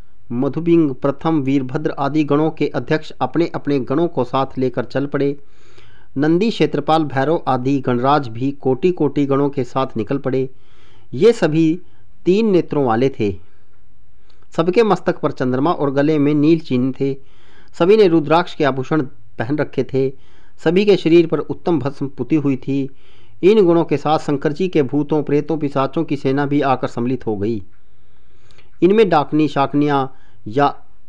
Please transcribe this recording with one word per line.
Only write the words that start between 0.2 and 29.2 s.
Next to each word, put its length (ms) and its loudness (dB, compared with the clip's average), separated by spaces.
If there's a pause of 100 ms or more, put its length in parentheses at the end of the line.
मधुबिंग, 580 2
प्रथम, 500 0
वीरभद्र 580 0
आदि 260 0
गणों 260 2
के 180 -2
अध्यक्ष 420 -2
अपने 440 -2
अपने 260 0
गणों 280 0
को 160 -2
साथ 220 -2 (120)
लेकर 260 -2
चल 220 -4
पड़े। 320 -2 (800)
नंदी, 340 2
क्षेत्रपाल, 540 2
भैरव 440 0
आदि 320 0
गणराज 480 2
भी 220 -2
कोटि 400 2
कोटि 360 0
गणों 240 2
के 140 -2
साथ 220 -2 (100)
निकल 220 -2
पड़े। 320 -2 (640)
ये 180 6
सभी 480 2 (440)
तीन 260 4
नेत्रों 340 2
वाले 360 2
थे। 300 -2 (1080)
सबके 260 2
मस्तक 380 2
पर 100 0
चंद्रमा 420 0
और 180 0
गले 280 2
में 160 2
नील 240 4
चिन्ह 420 -2
थे। 160 -2 (600)
सभी 180 6
ने 120 6
रुद्राक्ष 460 4
के 100 0
आभूषण 380 0 (360)
पहन 200 -2
रखे 260 -2
थे। 280 0 (520)
सभी 200 4
के 120 6
शरीर 300 6
पर 120 0
उत्तम 400 -2
भस्म 300 -4
पुती 280 -2
हुई 200 0
थी। 340 -4 (520)
इन 240 6
गुणों 180 4
के 120 0
साथ 220 0
शंकर 340 -2
जी 160 -2
के 140 2
भूतों, 400 0
प्रेतों, 360 0
पिशाचों 460 -2
की 120 -4
सेना 300 0
भी 140 2
आकर 280 0
सम्मिलित 380 -4
हो 100 -2
गई। 260 -2 (1200)
इनमें 260 6
डाकनी, 400 2